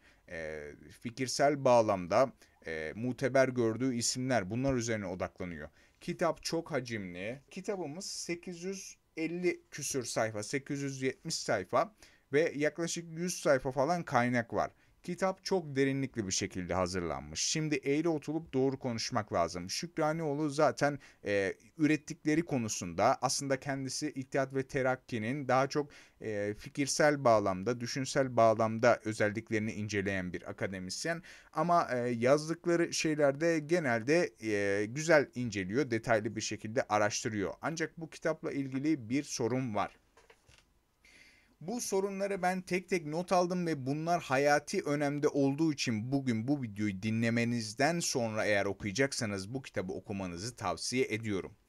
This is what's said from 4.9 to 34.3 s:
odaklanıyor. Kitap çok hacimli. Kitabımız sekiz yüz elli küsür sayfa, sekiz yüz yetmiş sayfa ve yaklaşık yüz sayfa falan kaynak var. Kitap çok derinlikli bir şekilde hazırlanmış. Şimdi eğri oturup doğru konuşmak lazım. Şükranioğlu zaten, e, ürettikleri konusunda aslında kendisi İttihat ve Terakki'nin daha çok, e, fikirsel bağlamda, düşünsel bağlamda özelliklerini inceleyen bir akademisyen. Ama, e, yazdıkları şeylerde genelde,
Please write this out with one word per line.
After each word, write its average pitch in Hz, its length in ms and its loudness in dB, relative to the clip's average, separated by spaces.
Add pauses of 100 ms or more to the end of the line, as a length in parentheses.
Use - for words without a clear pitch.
odaklanıyor. 90 600 -6 (320)
Kitap 170 420 -4
çok 165 300 -6
hacimli. 113 680 -6 (100)
Kitabımız 185 560 -8
sekiz 170 560 -10
yüz 190 340 -10 (200)
elli 175 540 -2
küsür 135 340 -6
sayfa, 110 380 -2
sekiz 139 400 -6
yüz 135 200 -8
yetmiş 131 320 -4
sayfa 123 600 0 (380)
ve 151 240 4
yaklaşık 165 600 -4
yüz 175 220 -4
sayfa 135 320 4
falan 147 300 0
kaynak 123 520 0
var. 80 160 0 (320)
Kitap 190 420 -2
çok 160 320 0
derinlikli 135 500 0
bir 95 60 -4
şekilde 90 420 -2
hazırlanmış. 85 640 -2
Şimdi 156 340 0
eğri 147 340 0
oturup 160 460 -4
doğru 131 240 4
konuşmak 113 540 -4
lazım. 87 380 0
Şükranioğlu 156 800 -2
zaten, 143 480 2 (260)
e, 101 300 2 (240)
ürettikleri 151 640 0
konusunda 110 800 0
aslında 131 380 0
kendisi 139 500 -6
İttihat 135 440 -4
ve 135 120 -2
Terakki'nin 127 840 -2
daha 131 200 4
çok, 147 220 -2 (300)
e, 104 380 -2
fikirsel 143 640 0
bağlamda, 107 560 4
düşünsel 131 560 -2
bağlamda 113 680 6
özelliklerini 107 680 -2
inceleyen 98 600 -2
bir - 180 -10
akademisyen. 101 720 -6 (300)
Ama, 170 400 2
e, 123 160 0
yazdıkları 151 840 2
şeylerde 151 640 2
genelde, 147 720 2 (120)